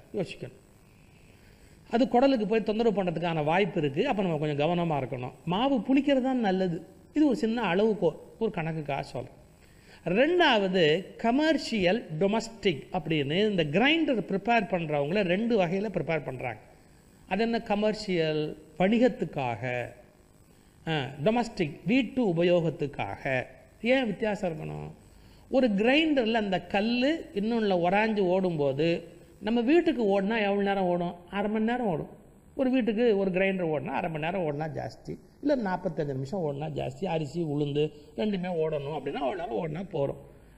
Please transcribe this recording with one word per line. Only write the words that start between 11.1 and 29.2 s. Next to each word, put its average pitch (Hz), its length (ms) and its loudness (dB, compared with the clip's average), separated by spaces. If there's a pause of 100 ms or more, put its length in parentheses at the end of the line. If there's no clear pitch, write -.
commercial, 233 920 2 (120)
domestic 190 720 -2
அப்படின்னு 165 560 0
இந்த 180 140 2
grinder 262 560 2
prepare 196 500 0
பண்றவங்கள 160 520 0
ரெண்டு 196 440 2
வகையில 196 240 -2
prepare 156 340 -2
பண்றாங்க. 127 360 -8 (680)
அது 202 160 0
என்ன? 226 180 0
commercial, 180 960 0 (220)
வணிகத்துக்காக, 131 1080 2 (1000)
ஆ, 156 180 -2 (180)
domestic, 214 640 0
வீட்டு 240 420 0
உபயோகத்துக்காக. 151 1200 0 (360)
ஏன் 254 240 2
வித்தியாசம் 202 460 -4
இருக்கணும்? 151 400 -10 (580)
ஒரு 254 200 4
கிரைண்டர்ல 247 640 2
அந்த 202 280 0
கல்லு 247 720 0
இன்னொன்னுல 208 540 0
உராஞ்சு 208 320 2
ஓடும்போது 170 840 2 (360)